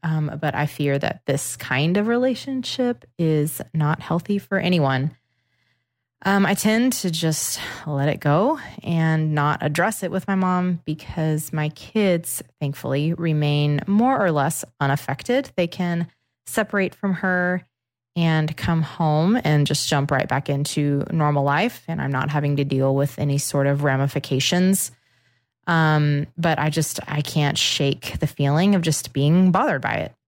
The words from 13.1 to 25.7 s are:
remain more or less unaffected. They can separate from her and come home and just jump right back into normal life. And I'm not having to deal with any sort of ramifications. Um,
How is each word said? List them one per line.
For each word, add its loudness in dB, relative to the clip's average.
remain 0
more 4
or 2
less 0
unaffected. -2
They 0
can -2
separate -2
from -2
her 0
and 2
come 0
home 2
and 4
just -2
jump 0
right 0
back -4
into -2
normal 0
life. -2
And -6
I'm -4
not -2
having 0
to 0
deal 0
with -2
any 0
sort 0
of 0
ramifications. 0
Um, 2